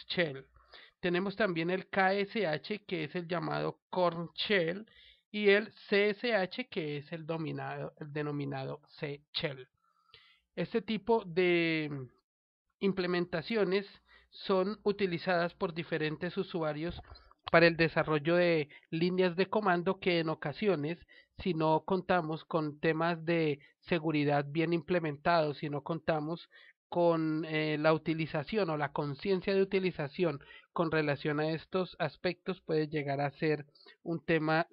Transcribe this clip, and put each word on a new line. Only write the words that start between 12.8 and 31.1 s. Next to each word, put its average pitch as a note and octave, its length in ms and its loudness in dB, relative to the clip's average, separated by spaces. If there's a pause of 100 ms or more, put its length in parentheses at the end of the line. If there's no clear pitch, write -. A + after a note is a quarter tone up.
son F#3+ 540 -2
utilizadas F3+ 720 0
por F3 200 -4
diferentes D#3+ 640 -4
usuarios D#3+ 640 -4 (500)
para E3+ 160 10
el E3+ 80 6
desarrollo D#3 600 2
de E3+ 340 4 (200)
líneas F3+ 460 2
de F#3+ 120 0
comando F#3 520 2
que F3 200 2
en D#3+ 100 0
ocasiones, D#3 680 -2 (420)
si F#3 140 -2
no D#3 320 4
contamos E3+ 600 0
con D3+ 340 -2
temas E3 460 0
de D#3+ 340 0 (220)
seguridad D3 640 0
bien D#3+ 260 0
implementados, D#3+ 840 0
si D#3 120 -6
no C#3+ 120 -4
contamos D#3+ 680 -4 (400)
con, D#3+ 560 2
eh, D#3 340 0
la D#3 140 6
utilización D#3+ 760 -2
o D3+ 80 -2
la C#3+ 140 -2
conciencia F3 640 -2
de G3 80 4
utilización F3 760 -2 (340)
con E3 180 0
relación D3 480 0